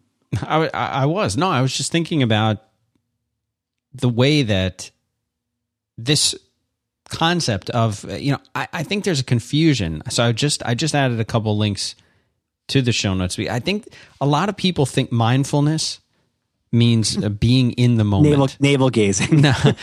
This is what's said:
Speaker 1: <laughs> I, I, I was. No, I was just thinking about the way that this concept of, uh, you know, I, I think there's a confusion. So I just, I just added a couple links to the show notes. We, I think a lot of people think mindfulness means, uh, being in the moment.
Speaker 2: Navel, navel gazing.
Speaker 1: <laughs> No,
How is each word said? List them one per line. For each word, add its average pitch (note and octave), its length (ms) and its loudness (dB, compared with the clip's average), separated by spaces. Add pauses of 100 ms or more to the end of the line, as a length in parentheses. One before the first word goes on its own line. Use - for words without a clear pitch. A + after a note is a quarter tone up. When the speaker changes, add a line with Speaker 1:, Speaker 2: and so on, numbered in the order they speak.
(200)
Speaker 1:
<laughs> - 220 -6
I, D#3 320 0
I, A2+ 120 -4 (160)
I C#3 40 2
was. D#3 300 -2
No, F3 120 0
I C3+ 140 2
was C3 120 -2
just - 180 -6
thinking E3 300 0
about A2 360 2 (1400)
the B2 140 0
way C3+ 340 2
that F#2+ 480 -2 (1040)
this B2+ 380 -2 (760)
concept D#3+ 640 -2
of, A#2 380 -2
uh, F#2 60 -8
you G#2+ 180 -2
know, - 60 -2 (160)
I, C3+ 180 -6
I E3+ 100 -6
think G3 220 -4
there's E3 160 0
a B2+ 40 -2
confusion. A#2 840 0
So B2 140 0
I A#2 80 2
just, C#3+ 320 -2
I A#2+ 100 -2
just C#3+ 200 -2
added C3 260 0
a A2+ 40 0
couple G#2+ 320 -2
links G#2 380 -2 (760)
to C#3 140 2
the A#2+ 100 0
show G2 220 -2
notes. F#2 220 -2
We, G#2+ 120 -6
I A2 100 -4
think G3 300 -4 (320)
a C3+ 60 -2
lot D3 220 0
of G3 80 -6
people E3+ 300 0
think C3 240 -2
mindfulness C#3 880 0 (680)
means, A#2 520 2
uh, G#2+ 60 0
being A#2+ 440 2
in A#2+ 240 2
the A2 80 2
moment. G#2 260 4
Speaker 2:
Navel, C#3 180 4 (120)
navel C3+ 300 4
gazing. A2+ 500 2
Speaker 1:
<laughs> - 0 -
No, C#3 120 4 (300)